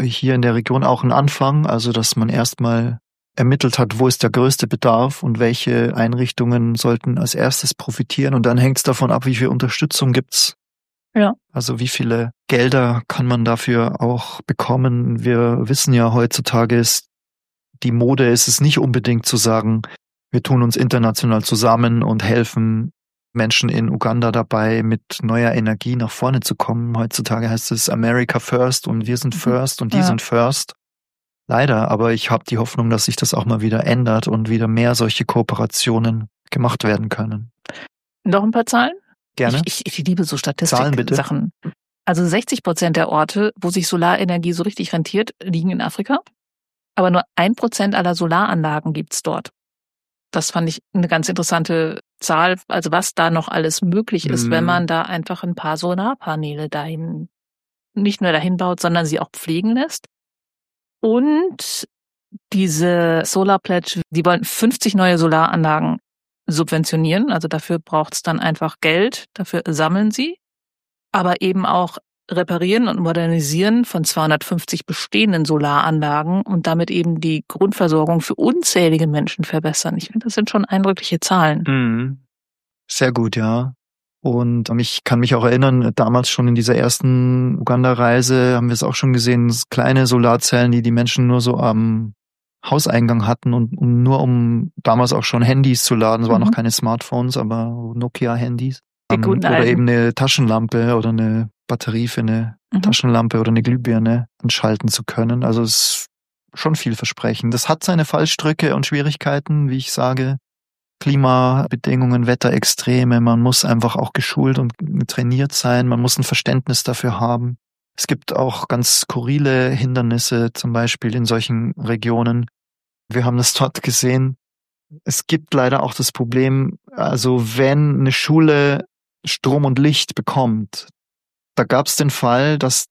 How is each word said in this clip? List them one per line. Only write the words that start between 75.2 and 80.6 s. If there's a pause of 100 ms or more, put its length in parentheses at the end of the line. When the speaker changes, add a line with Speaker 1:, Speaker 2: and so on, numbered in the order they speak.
Speaker 2:
Solaranlagen
und
damit
eben
die
Grundversorgung
für
unzählige
Menschen
verbessern.
Ich
finde,
das
sind
schon